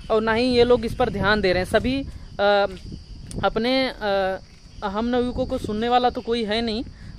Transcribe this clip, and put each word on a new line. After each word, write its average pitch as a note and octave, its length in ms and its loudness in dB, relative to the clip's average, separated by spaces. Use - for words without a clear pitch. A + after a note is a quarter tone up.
और A3 100 4
ना A3 120 2
ही A#3+ 120 2
ये A#3+ 180 6
लोग A#3+ 220 4
इस A3 100 -4
पर A#3+ 140 2
ध्यान G3+ 320 2
दे F#3 120 4
रहे F3+ 100 2
हैं। F3+ 60 -8
सभी, B3 340 0
अ, G3+ 260 4
अपने, B3 580 0
अ, G3 360 0
हम G#3 220 -2
नवयुवकों B3 400 0
को C4 120 -4
सुनने A3 320 -4
वाला B3 200 4
तो A#3+ 120 -8
कोई A#3 220 -2
है G#3 180 -2
नहीं। A#3 220 -4